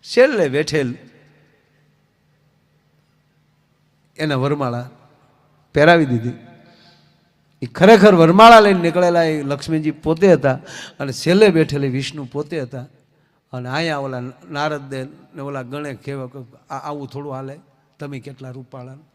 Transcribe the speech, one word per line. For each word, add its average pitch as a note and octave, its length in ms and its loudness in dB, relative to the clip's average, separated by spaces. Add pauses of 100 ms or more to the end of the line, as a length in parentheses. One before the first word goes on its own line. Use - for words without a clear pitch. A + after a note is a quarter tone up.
છેલ્લે A#3+ 460 0
બેઠેલ C#3 480 -4 (3250)
એને D#3 180 -4
વરમાળા C3 560 -4 (840)
પહેરાવી D#3+ 320 4
દીધી. A#2+ 260 -4 (1300)
ઈ C3 40 -10
ખરેખર G3+ 480 6
વરમાળા G3 460 8
લઈને G3 200 2
નીકળેલા F3 420 0
એ D#3 200 -2
લક્ષ્મીજી D3+ 480 -6
પોતે E3 420 2
હતા C3+ 220 2 (460)
અને C#3 120 -8
છેલ્લે G3 360 2
બેઠેલી C#3+ 400 -2
વિષ્ણુ C#3 360 -8
પોતે C#3+ 360 -10
હતા. B2+ 260 -14 (680)
અને B2 160 -12
અહીંયા D3+ 300 -4
ઓલા C3 220 -8 (300)
નારદને C#3+ 540 -8 (300)
ને D3 60 -16
ઓલા C#3 220 -12
ગણે C#3 320 -12
કહેવા C3+ 320 -14
કે, B2+ 120 -20 (320)
"આ, C#3 80 -12 (100)
આવું D3 200 -12
થોડું C#3+ 240 -14
હાલે, C3+ 280 -14 (380)
તમે C#3 220 -14
કેટલા C3 300 -20
રૂપાળા." B2+ 460 -20 (180)